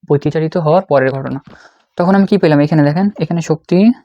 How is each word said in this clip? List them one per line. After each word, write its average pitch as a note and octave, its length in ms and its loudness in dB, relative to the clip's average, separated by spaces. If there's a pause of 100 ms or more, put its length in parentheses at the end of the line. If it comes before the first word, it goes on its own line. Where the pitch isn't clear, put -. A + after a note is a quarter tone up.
ব্যতিচারিত D#3 460 -2 (100)
হওয়ার E3 260 2
পরের C3+ 260 2
ঘটনা। C3 240 -8 (580)
তখন F3 200 2
আমি G3 120 2
কি G#3 120 2
পেলাম? D3+ 240 2
এখানে D#3 220 2
দেখেন, F3+ 180 -2 (160)
এখানে E3+ 180 -4 (100)
শক্তি D#3+ 280 -2 (260)